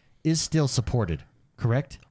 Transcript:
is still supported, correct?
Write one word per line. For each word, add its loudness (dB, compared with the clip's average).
is 2
still 2
supported, 0
correct? -2